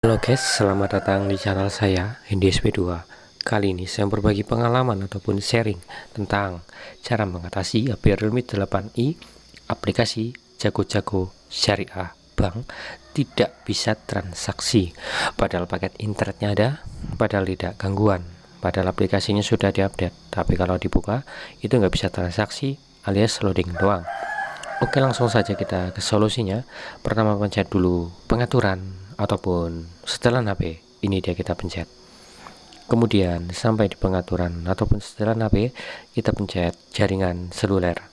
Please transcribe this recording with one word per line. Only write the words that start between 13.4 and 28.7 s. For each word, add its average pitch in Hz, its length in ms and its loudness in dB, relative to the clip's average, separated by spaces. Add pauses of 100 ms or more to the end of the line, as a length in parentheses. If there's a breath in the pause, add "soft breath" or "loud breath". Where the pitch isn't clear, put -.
bisa 107 320 -2
transaksi. - 960 -2 (400 loud breath)
Padahal 92 320 0
paket 92 320 -4
internetnya 104 560 -2
ada, 104 160 4 (480)
padahal 98 320 2
tidak 92 320 -4
gangguan, 98 400 2 (400)
padahal 92 320 0
aplikasinya 101 480 2
sudah - 320 2
diupdate. 98 400 0 (160)
Tapi - 240 0
kalau 90 240 2
dibuka, - 480 0 (400 loud breath)
itu 117 160 4
nggak 98 160 4
bisa - 160 0
transaksi 104 640 -2 (320)
alias 104 320 2
loading 90 320 0
doang. 95 320 2 (800)
Oke, - 160 2
langsung 123 320 2
saja 104 240 2
kita 92 400 -4
ke 98 60 -6
solusinya. 104 580 0 (400 loud breath)
Pertama, 107 400 2
pencet 101 320 0
dulu 90 400 2 (160)
pengaturan 95 720 0 (140)